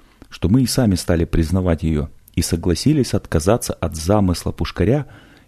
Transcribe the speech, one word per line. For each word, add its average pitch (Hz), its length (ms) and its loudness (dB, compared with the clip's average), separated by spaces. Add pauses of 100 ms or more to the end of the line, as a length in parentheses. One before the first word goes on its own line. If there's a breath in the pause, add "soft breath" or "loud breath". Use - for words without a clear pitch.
(300 soft breath)
что - 200 -4
мы 127 120 4
и 120 60 2
сами 107 280 2
стали 85 300 0
признавать 82 580 0
ее 76 260 -2 (260)
и 90 60 2
согласились 92 720 0
отказаться 98 600 0
от 82 220 -6
замысла 87 560 0
Пушкаря 107 560 -2 (400 loud breath)